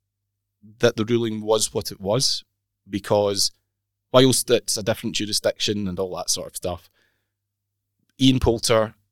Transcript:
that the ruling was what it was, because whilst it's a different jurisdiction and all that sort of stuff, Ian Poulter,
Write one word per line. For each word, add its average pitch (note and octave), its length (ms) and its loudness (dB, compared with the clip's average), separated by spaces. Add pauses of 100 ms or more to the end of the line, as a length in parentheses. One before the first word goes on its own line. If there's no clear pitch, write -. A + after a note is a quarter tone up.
(800)
that A#2+ 160 2
the A2 100 -2
ruling A2+ 360 -2
was G#2+ 340 0
what G#2 160 -6
it G2 100 -18
was, G#2+ 420 0 (460)
because G2+ 640 0 (640)
whilst C3 360 4
it's A#2 280 0
a A2 40 -8
different G#2+ 320 -4
jurisdiction G#2 720 -2
and F2+ 140 -6
all F#2 160 -6
that - 140 -6
sort - 180 -4
of - 80 -18
stuff, F2+ 340 -8 (1300)
Ian C3 200 6
Poulter, A2+ 560 2 (160)